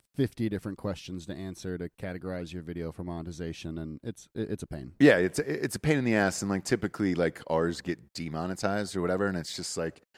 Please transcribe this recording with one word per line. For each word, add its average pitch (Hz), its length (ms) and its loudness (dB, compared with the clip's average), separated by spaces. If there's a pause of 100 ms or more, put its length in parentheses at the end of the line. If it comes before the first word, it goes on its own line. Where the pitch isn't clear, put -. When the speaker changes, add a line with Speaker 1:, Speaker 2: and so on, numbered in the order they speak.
(160)
Speaker 1:
fifty 120 320 0
different 101 300 -4
questions 92 480 -6
to 90 100 -10
answer 92 420 -8
to 87 120 -6 (120)
categorize 90 520 -6
your 90 100 -6
video 82 280 -6
for 92 120 -10
monetization, 82 760 -6
and 78 260 -6
it's, - 320 -10
it, - 160 -2
it's - 120 -4
a - 40 -10
pain. 71 320 -12
Speaker 2:
Yeah, 135 180 10
it's, 90 220 4
it's 143 360 -2
a 107 40 -6
pain 151 180 4
in 127 80 0
the 117 100 4
ass, 98 260 4
and, 101 80 -2
like, 95 140 0
typically, 101 520 2
like, 82 340 2
ours 82 320 2
get - 320 -6
demonetized 90 800 -2
or 92 60 0
whatever, 92 260 2
and 95 100 0
it's 80 180 -6
just, - 220 -6
like, 82 240 -4 (160)